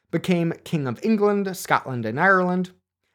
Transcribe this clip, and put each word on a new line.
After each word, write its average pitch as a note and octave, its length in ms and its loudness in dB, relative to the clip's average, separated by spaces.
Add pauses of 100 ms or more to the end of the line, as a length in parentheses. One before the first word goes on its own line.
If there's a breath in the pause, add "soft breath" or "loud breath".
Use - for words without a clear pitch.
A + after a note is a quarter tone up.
(120)
became E3+ 420 0 (100)
King D3 240 -2
of A#2 160 -6
England, G3+ 540 2
Scotland, B2+ 480 -4
and A2+ 140 -4
Ireland, F3+ 520 2 (420)